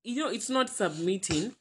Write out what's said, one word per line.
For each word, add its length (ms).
you 200
know, 60
it's 200
not 200
submitting 920